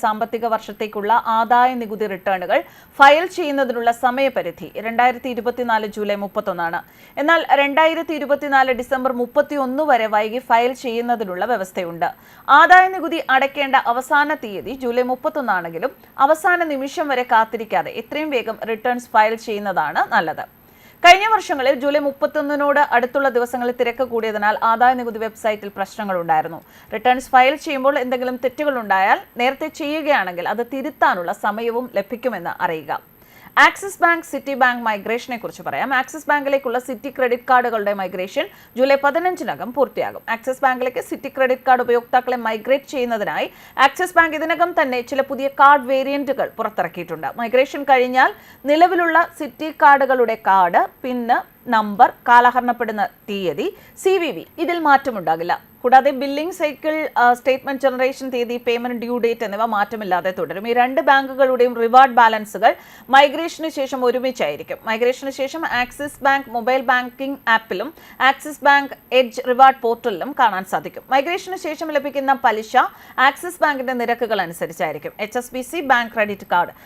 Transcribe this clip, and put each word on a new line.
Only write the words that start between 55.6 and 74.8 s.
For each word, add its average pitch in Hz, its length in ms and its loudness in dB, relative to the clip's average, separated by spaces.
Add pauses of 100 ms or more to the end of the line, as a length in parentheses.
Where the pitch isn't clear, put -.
കൂടാതെ 262 280 6 (100)
ബില്ലിംഗ് 294 380 -4
സൈക്കിൾ, 311 500 -2 (140)
ആ, - 20 6 (140)
സ്റ്റേറ്റ്മെന്റ് 262 440 -4
ജനറേഷൻ 262 480 -2
തീയതി, 240 260 -4 (100)
പേയ്മെന്റ് 240 360 -4
ഡ്യൂ 240 220 -4
ഡേറ്റ് 233 220 -2
എന്നിവ 202 180 -2 (100)
മാറ്റമില്ലാതെ 202 640 -2
തുടരും. 180 300 -6
ഈ 233 40 0
രണ്ട് 247 360 2
ബാങ്കുകളുടെയും 262 760 2
റിവാർഡ് 247 360 6
ബാലൻസുകൾ 220 560 4 (400)
മൈഗ്രേഷന് 302 540 2
ശേഷം 269 360 -4
ഒരുമിച്ചായിരിക്കും. 240 720 -4 (100)
മൈഗ്രേഷന് 240 420 -2
ശേഷം 285 360 -6 (160)
ആക്സിസ് 285 420 -10
ബാങ്ക് 269 300 0
മൊബൈൽ 247 260 0
ബാങ്കിംഗ് 254 580 -2 (180)
ആപ്പിലും 220 380 -6 (360)
ആക്സിസ് 262 340 -6
ബാങ്ക് 277 300 2 (240)
എഡ്ജ് 247 320 -2
റിവാർഡ് 262 340 6
പോർട്ടലിലും 226 560 -4
കാണാൻ 196 320 2
സാധിക്കും. 165 300 -6 (100)
മൈഗ്രേഷന് 339 440 -2 (100)
ശേഷം 311 300 -8
ലഭിക്കുന്ന 269 480 -2
പലിശ 220 320 0 (520)
ആക്സിസ് 320 340 -4
ബാങ്കിന്റെ 269 380 -2
നിരക്കുകൾ 226 460 -2
അനുസരിച്ചായിരിക്കും. 165 760 -8